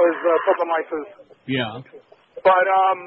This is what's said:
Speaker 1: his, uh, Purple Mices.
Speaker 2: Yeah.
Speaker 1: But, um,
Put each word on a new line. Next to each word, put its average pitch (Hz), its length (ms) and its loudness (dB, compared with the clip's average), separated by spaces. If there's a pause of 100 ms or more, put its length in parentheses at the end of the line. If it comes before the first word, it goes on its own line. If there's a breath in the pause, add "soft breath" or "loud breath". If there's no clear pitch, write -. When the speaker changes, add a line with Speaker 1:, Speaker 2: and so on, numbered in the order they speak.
Speaker 1:
his, 160 160 -2
uh, 170 80 2 (160)
Purple 175 200 0
Mices. 160 400 -6 (380)
Speaker 2:
Yeah. 123 280 -4 (680)
Speaker 1:
But, 185 320 4
um, 190 360 2